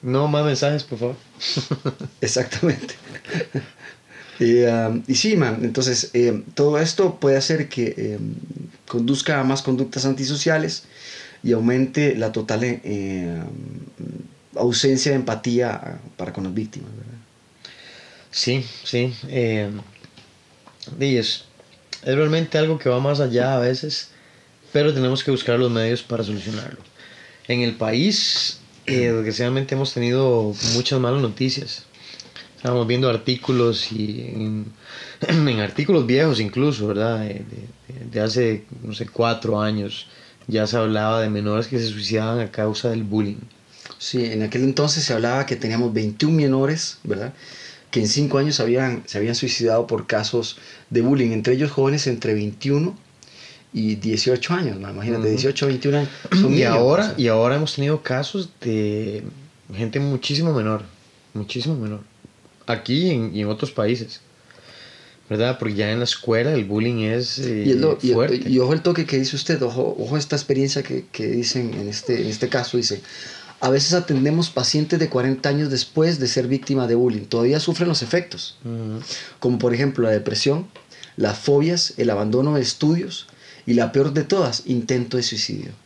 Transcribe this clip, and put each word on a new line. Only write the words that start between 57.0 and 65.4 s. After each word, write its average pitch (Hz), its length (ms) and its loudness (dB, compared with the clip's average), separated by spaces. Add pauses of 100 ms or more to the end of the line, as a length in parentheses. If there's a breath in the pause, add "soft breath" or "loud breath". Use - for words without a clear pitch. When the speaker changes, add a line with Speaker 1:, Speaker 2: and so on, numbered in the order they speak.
Speaker 2:
o - 40 -2
sea. - 100 -6
Speaker 1:
y 120 100 4
ahora 113 280 4
hemos 151 180 -2
tenido 147 280 0
casos 139 480 -4 (100)
de 107 600 -2 (520)
gente 113 260 -2
muchísimo 143 520 0
menor, 110 300 0 (520)
muchísimo 120 420 -4
menor, 107 240 -6 (640)
aquí 123 400 0
y 185 40 2
en, 113 260 -2
y 104 60 -2
en 104 60 -2
otros 107 240 -4
países, 113 480 -2 (1080 loud breath)
¿verdad? 117 300 0